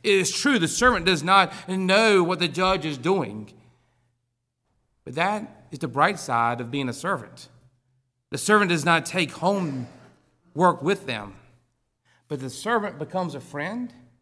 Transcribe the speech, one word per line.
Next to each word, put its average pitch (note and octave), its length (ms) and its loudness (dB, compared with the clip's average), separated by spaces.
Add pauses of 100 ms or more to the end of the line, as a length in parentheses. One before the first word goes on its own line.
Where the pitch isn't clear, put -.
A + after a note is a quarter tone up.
It G#3 100 2
is F#3+ 180 2
true C#4 280 2
the E3 80 2
servant A#3 380 2
does E3+ 180 2
not F#3+ 300 4 (140)
know F#3+ 560 4
what F3 160 0
the F3 80 0
judge F3+ 380 0
is D3 120 -4
doing, A#2+ 540 -2 (1500)
but B2 120 -14
that G3+ 560 -4
is C#3 80 -12
the D#3 80 -4
bright D3+ 320 2
side A#2+ 420 0
of A#2 100 -8
being C#3 180 -4
a A#2 40 -6
servant. D#3+ 560 -6 (840)
The C3+ 60 -6
servant G#3 320 4
does D#3+ 160 0
not E3 200 4
take F3 260 -2
home D#3+ 560 -2 (680)
work E3+ 280 2
with F#3+ 260 -2
them, G#2 280 -10 (920)
but D3 120 -8
the C3 100 -10
servant G#3 500 -4
becomes F3 340 -6
a C#3 60 -10
friend. D3+ 540 -8 (280)